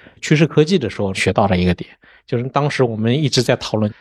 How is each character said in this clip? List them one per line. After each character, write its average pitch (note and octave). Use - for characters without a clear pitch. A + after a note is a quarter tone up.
趋 -
势 D3+
科 D3+
技 F3
的 A2+
时 -
候 G2
学 -
到 G#2+
的 F#2
一 F2+
个 F2+
点， -
就 B2+
是 A#2
当 C#3+
时 C3+
我 A#2
们 A#2
一 D3
直 B2
在 B2
讨 -
论 G#2+